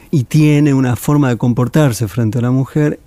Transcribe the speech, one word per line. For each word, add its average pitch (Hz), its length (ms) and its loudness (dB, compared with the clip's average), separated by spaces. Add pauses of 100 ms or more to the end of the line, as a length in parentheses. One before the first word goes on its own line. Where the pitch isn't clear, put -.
y 139 140 0
tiene 151 500 2
una 131 220 0
forma 147 340 0
de 120 80 -2
comportarse 123 720 0
frente 113 320 -4
a - 20 -2
la 120 80 0
mujer. 135 580 -2